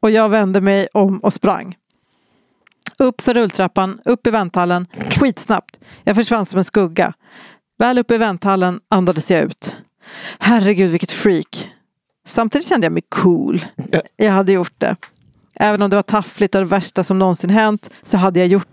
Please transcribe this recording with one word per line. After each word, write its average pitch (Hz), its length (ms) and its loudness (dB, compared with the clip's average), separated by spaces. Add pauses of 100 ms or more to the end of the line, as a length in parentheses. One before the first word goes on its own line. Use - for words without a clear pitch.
Och 220 100 2
jag 220 180 4
vände 196 320 2
mig 196 320 2
om 196 260 2
och 202 140 0
sprang. - 440 -2 (1200)
Upp 254 220 0
för 247 140 0
rulltrappan, 190 720 -2
upp 240 220 0
i 233 40 2
vänthallen, 180 640 -2
skitsnabbt. - 840 -2 (260)
Jag 202 120 0
försvann 220 300 0
som 190 120 -2
en 185 60 0
skugga. 180 480 0 (680)
Väl 247 200 2
upp 240 120 -2
i 233 60 4
vänthallen 190 720 0
andades 180 420 0
jag 160 120 4
ut. - 340 -8 (640)
Herregud, 190 520 2
vilket 175 200 -4
freak. - 600 -2 (560)
Samtidigt 240 420 -2
kände 240 160 0
jag 165 80 0
mig 165 160 -4
cool. 175 560 0 (520)
Jag 214 160 2
hade 196 200 2
gjort 180 260 -2
det. - 180 -2 (580)
Även 208 280 0
om 202 80 0
det 202 60 2
var 202 60 2
taffligt 202 520 -2
och 196 60 2
det 185 60 -2
värsta 185 380 -2
som 190 140 0
någonsin 185 320 0
hänt, 214 400 0 (120)
så - 140 -2
hade 180 220 2
jag 185 100 2
gjort 190 240 2